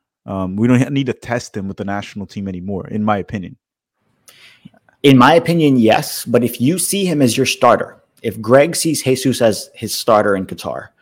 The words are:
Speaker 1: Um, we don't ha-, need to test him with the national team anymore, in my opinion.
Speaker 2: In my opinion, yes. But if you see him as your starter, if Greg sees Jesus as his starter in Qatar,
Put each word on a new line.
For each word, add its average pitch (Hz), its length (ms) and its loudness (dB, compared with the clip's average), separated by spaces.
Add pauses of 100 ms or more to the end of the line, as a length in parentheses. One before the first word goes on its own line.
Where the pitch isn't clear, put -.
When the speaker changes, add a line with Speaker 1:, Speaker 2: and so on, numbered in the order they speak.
(260)
Speaker 1:
Um, 95 300 -6
we 110 120 0
don't 123 140 4
ha-, 135 80 -2
need 139 180 -2
to 123 60 -4
test - 420 -8
him 98 120 -8
with 95 100 -10
the 98 80 -8
national 101 400 -8
team 98 220 -10
anymore, 92 400 -8
in 107 160 -6
my 107 140 0
opinion. 92 400 -10 (1500)
Speaker 2:
In 139 140 4
my 131 160 6
opinion, 165 440 4
yes. 110 480 2
But 117 180 2
if 120 160 -4
you 156 200 0
see 196 260 -2
him 156 160 0
as 120 160 2
your 131 80 0
starter, - 560 2 (220)
if 113 180 -6
Greg 139 340 4
sees 156 280 -2
Jesus 131 380 0
as 110 340 0
his 110 180 -10
starter 104 420 2
in 95 120 -4
Qatar, 73 420 -12 (120)